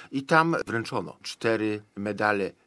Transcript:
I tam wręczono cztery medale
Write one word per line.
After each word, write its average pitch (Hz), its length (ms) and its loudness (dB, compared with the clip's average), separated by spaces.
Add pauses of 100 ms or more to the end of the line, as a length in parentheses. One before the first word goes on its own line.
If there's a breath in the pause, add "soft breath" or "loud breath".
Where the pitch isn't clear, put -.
(120 loud breath)
I 135 100 -4
tam 160 340 4 (100)
wręczono 107 560 -4
cztery 107 600 0 (140)
medale 101 560 0 (140)